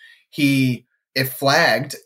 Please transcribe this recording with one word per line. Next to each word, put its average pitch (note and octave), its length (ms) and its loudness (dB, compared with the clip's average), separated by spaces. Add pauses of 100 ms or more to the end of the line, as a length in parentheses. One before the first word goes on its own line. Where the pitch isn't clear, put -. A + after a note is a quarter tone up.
(300)
he, C3 560 0 (300)
it C3 140 -2
flagged, C#3 640 0 (100)